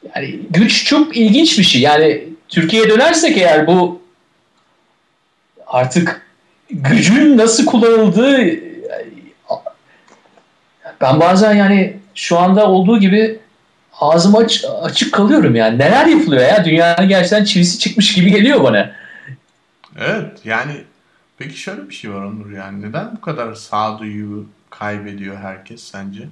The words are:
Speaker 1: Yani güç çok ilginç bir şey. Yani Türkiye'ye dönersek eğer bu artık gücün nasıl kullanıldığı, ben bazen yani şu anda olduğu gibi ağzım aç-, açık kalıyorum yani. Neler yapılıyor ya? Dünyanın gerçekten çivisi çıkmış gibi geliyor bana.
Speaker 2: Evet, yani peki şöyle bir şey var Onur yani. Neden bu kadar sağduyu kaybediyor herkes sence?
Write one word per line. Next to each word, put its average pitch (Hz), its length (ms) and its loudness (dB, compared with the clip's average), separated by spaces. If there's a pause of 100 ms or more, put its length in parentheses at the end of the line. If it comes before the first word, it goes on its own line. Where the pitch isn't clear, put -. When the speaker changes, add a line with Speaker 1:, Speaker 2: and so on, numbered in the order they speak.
(160)
Speaker 1:
Yani 139 240 -10 (100)
güç 180 360 0
çok 302 320 0
ilginç 233 420 2
bir 190 40 4
şey. 127 180 2
Yani 151 420 2 (260)
Türkiye'ye 202 400 0
dönersek 302 480 2
eğer 156 300 2
bu 180 340 0 (1700)
artık 131 600 -2 (420)
gücün 226 680 2
nasıl 226 280 2
kullanıldığı, 226 920 2 (2500)
ben 135 180 0
bazen 190 360 4
yani 196 420 2 (180)
şu - 240 -2
anda 190 280 4
olduğu 190 320 2
gibi 214 400 2 (600)
ağzım 170 360 2
aç-, 226 300 0 (160)
açık 165 320 -4
kalıyorum 202 420 2
yani. 113 240 0
Neler 202 260 2
yapılıyor 208 360 2
ya? 170 240 2
Dünyanın 170 420 2
gerçekten 196 360 2
çivisi 180 360 0
çıkmış - 340 -2
gibi 185 180 2
geliyor 220 320 2
bana. 104 280 0 (1080)
Speaker 2:
Evet, 185 440 -8
yani 113 280 -6 (680)
peki - 200 -18
şöyle 202 320 -16
bir - 60 -20
şey 110 160 -16
var 98 140 -12
Onur 104 260 -14
yani. 101 380 -16
Neden 196 260 -12
bu - 60 -18
kadar 120 320 -12
sağduyu 104 920 -10 (240)
kaybediyor 101 680 -14
herkes 98 460 -18
sence? 98 480 -18